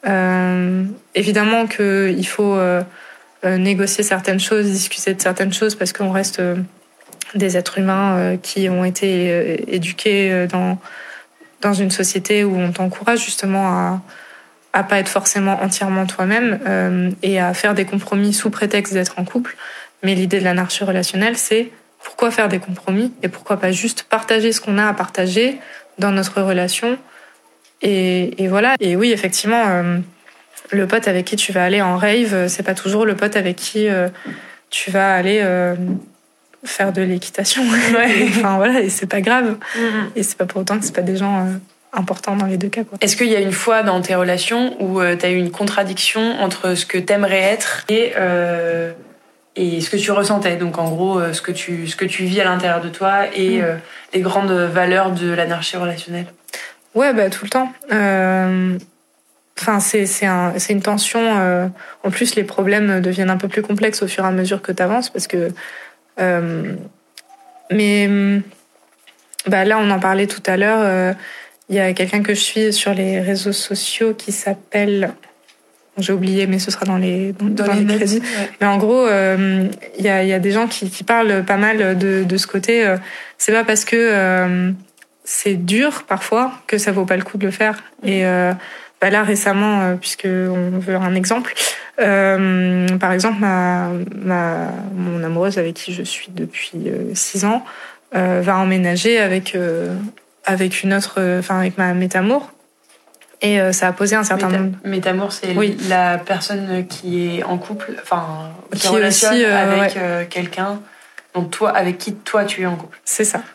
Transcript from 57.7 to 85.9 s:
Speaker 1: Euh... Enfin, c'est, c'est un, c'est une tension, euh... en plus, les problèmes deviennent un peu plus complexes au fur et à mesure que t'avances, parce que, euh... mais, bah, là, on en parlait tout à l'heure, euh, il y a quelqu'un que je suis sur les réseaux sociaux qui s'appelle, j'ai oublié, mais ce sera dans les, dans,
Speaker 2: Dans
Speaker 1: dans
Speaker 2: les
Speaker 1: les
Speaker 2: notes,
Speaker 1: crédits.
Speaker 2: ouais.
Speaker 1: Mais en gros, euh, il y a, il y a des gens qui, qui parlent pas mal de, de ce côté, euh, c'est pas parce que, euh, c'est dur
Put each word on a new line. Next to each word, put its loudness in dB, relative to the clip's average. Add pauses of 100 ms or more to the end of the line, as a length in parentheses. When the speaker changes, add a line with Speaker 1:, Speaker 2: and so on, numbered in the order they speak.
Speaker 1:
Euh... 2 (840)
Enfin, 2
c'est, 2
c'est -2
un, 2
c'est -2
une 0
tension, 0 (180)
euh... 2 (380)
en 0
plus, 0
les 2
problèmes 2
deviennent 0
un 2
peu -2
plus -2
complexes 0
au -2
fur -2
et 2
à 2
mesure 0
que -4
t'avances, 0
parce -6
que, 0 (720)
euh... 0 (960)
mais, 4 (1400)
bah, 4
là, 4
on 2
en 2
parlait 2
tout -8
à 2
l'heure, 2
euh, 2 (560)
il 0
y 4
a 2
quelqu'un 0
que 2
je -2
suis 0
sur 0
les 0
réseaux 0
sociaux -2
qui -8
s'appelle, -2 (840)
j'ai 0
oublié, 2
mais 2
ce -4
sera -4
dans 0
les, 0
dans, -4
Speaker 2:
Dans 0
Speaker 1:
dans 2
Speaker 2:
les 4
Speaker 1:
les 4
Speaker 2:
notes, 2
Speaker 1:
crédits. 2
Speaker 2:
ouais. -4 (100)
Speaker 1:
Mais 2
en 4
gros, 4
euh, 2 (300)
il -2
y 4
a, 2
il 2
y 2
a 2
des 2
gens 2
qui, -6
qui -12
parlent 2
pas 2
mal 2
de, 2
de 0
ce -2
côté, 2
euh, 2 (420)
c'est 2
pas 4
parce 2
que, 0
euh, 2 (500)
c'est -2
dur 0